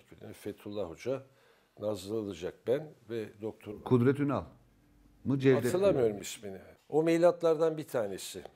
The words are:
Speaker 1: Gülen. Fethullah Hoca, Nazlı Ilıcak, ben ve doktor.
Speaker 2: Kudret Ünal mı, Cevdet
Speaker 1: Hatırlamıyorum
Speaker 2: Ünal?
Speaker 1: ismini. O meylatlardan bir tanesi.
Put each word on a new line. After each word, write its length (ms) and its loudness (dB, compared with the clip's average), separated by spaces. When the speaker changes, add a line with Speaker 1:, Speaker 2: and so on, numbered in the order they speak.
Speaker 1:
Gülen. 240 -18
Fethullah 560 -8
Hoca, 340 -8
Nazlı 420 -4
Ilıcak, 320 -8
ben 260 0
ve 200 -8
doktor. 420 -10
Speaker 2:
Kudret 360 4
Ünal 240 -2
mı, 160 -2
Cevdet 260 4
Speaker 1:
Hatırlamıyorum 460 4
Speaker 2:
Ünal? 100 -8
Speaker 1:
ismini. 360 -12
O 140 2
meylatlardan 760 4
bir 100 -10
tanesi. 540 -6